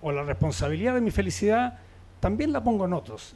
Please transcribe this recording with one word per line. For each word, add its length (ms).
o 100
la 120
responsabilidad 720
de 60
mi 100
felicidad 680
también 320
la 100
pongo 240
en 80
otros 420